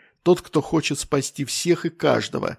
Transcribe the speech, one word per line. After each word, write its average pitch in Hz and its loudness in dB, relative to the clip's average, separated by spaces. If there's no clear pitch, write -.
тот, 175 4
кто - -2
хочет 151 -2
спасти - -4
всех 165 0
и 170 -2
каждого. - -2